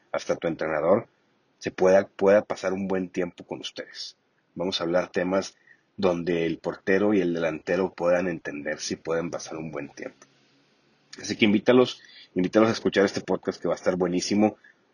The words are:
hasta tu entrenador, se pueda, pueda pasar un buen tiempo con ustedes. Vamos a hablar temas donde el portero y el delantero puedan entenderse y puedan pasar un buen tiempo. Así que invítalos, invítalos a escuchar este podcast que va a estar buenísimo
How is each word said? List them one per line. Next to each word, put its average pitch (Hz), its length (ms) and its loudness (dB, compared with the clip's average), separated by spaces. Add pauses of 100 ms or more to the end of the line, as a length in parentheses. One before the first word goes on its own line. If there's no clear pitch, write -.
(120)
hasta 80 240 -4
tu - 100 -6
entrenador, 80 600 0 (500)
se - 120 -6
pueda, 95 360 4
pueda 101 380 4
pasar 92 280 -6
un 95 140 -4
buen 92 220 -2
tiempo 87 360 -6
con - 160 -12
ustedes. - 560 -14 (380)
Vamos 90 260 -4
a 87 40 -4
hablar 85 260 0
temas 95 460 -2 (400)
donde 87 480 0
el 82 140 -2
portero 98 560 0
y 98 60 4
el 87 140 0
delantero 85 600 -2
puedan 87 340 2
entenderse 76 640 -8
y - 20 -10
puedan 82 340 -4
pasar 73 260 -10
un 80 140 -8
buen 73 180 -10
tiempo. - 380 -16 (920)
Así - 160 -6
que - 80 2
invítalos, 123 580 4 (320)
invítalos 107 340 4
a 117 40 0
escuchar 98 320 2
este 98 160 0
podcast - 400 -4
que 85 80 -4
va 82 60 2
a - 20 -10
estar 92 200 -2
buenísimo 92 600 0 (380)